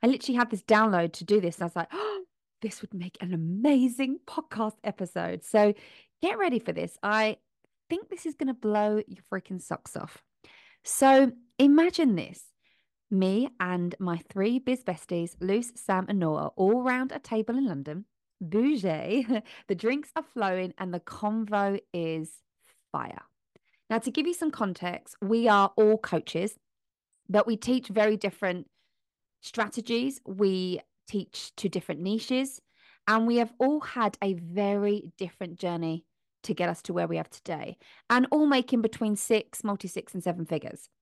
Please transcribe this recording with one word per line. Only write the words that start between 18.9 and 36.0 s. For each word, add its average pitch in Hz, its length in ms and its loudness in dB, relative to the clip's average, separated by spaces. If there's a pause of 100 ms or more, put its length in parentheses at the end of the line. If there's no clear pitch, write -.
<laughs> - 400 -4
The 196 80 0
drinks 254 400 -2
are 320 80 -4
flowing 185 560 -2
and 185 120 -6
the 175 80 -6
convo 208 800 -2 (140)
is 160 480 -6 (500)
fire. - 300 -8 (680)
Now, 226 80 2
to 233 100 -4
give 302 160 0
you 349 80 -2
some 320 160 -2
context, 180 720 -6
we 233 260 4
are 202 300 6
all 214 220 6
coaches, 180 580 -4 (720)
but 202 160 4
we 226 120 0
teach 247 320 -2
very 214 280 2
different 185 500 -4 (720)
strategies. 240 840 -4
We 185 560 0 (260)
teach - 500 -8
to 196 120 -2
different 165 320 -6
niches, 240 580 -4 (480)
and 226 200 2
we 240 80 2
have 233 240 2
all 285 220 2
had 220 420 -4
a 196 100 0
very 202 840 -2
different 180 440 -10
journey 170 460 -4 (360)